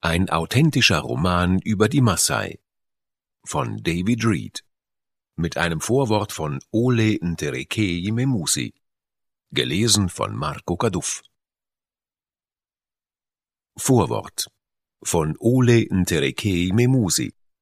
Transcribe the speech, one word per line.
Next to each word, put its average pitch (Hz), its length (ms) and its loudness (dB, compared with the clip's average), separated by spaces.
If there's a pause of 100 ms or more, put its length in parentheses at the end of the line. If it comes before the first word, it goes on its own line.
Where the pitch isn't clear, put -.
Ein 85 300 0
authentischer 113 680 2
Roman 90 600 2
über 107 300 2
die 139 120 2
Maasai. 104 580 0 (840)
Von - 380 -6
David 104 420 -2
Reed. 76 400 -2 (720)
Mit 82 200 -4
einem 82 240 -2
Vorwort 107 520 0
von 71 280 -6 (100)
Ole 113 500 2
Nterekei 87 920 -4
Memusi. 113 600 -2 (760)
Gelesen 95 580 0
von 101 280 -6
Marco 147 400 -6
Kaduff. - 460 -4 (2500)
Vorwort. - 720 0 (580)
Von 78 360 0
Ole 120 500 4
Nterekei 87 840 0
Memusi, 120 640 2 (280)